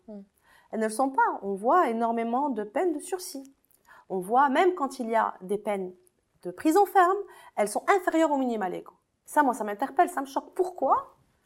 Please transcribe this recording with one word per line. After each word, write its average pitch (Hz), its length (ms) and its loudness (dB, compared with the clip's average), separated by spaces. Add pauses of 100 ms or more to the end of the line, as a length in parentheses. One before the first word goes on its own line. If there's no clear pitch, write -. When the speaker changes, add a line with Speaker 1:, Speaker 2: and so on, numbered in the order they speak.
Speaker 1:
Hmm. 208 140 -16 (500)
Speaker 2:
Elles 214 80 -4
ne 220 60 0
le 220 60 -4
sont 269 180 0
pas. 320 200 2 (120)
On 196 120 -4
voit 269 340 2
énormément 233 600 -2
de 214 160 -4
peines 330 280 -2
de 294 80 -6
sursis. 285 440 -10 (640)
On 190 100 -4
voit, 240 300 2
même 349 260 4
quand 277 260 -6
il 226 80 -6
y 226 80 0
a 208 240 0
des 190 180 -4
peines 202 340 -6 (500)
de 180 80 -10
prison 320 360 2
ferme, 392 300 4 (400)
elles 208 120 0
sont - 160 -6 (120)
inférieures 320 360 2
au 277 60 2
minima 233 300 -2
légal. 170 240 -10 (340)
Ça, - 160 2
moi, 247 120 2
ça 214 100 -6
m'interpelle, 269 440 0
ça 349 120 -8
me 277 60 -6
choque. - 280 -8
Pourquoi ? 359 420 0 (500)